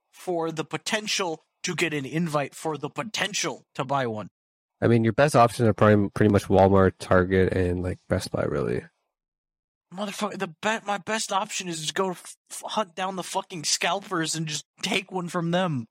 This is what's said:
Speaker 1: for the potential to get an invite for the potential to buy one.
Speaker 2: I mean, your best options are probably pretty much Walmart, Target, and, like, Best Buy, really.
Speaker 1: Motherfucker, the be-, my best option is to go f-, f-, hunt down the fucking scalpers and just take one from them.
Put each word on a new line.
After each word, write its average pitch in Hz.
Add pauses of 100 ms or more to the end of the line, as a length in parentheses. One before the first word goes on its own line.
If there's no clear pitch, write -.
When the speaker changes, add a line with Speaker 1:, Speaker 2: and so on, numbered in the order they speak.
(120)
Speaker 1:
for 165
the 165
potential 196 (180)
to 180
get 156
an 143
invite 147
for 156
the 143
potential 151 (100)
to 147
buy 135
one. 107 (520)
Speaker 2:
I 110
mean, 117
your 113
best 143
options 117
are 101
probably 104
pretty 104
much 101
Walmart, 95
Target, 92
and, 90
like, 92 (100)
Best 92
Buy, -
really. 62 (1120)
Speaker 1:
Motherfucker, 202
the 190
be-, 202
my 202
best 214
option 196
is 160
to 151
go 185
f-, - (140)
f-, -
hunt 208
down 190
the 175
fucking 185
scalpers 180
and 160
just 151 (180)
take 190
one 180
from 170
them. 170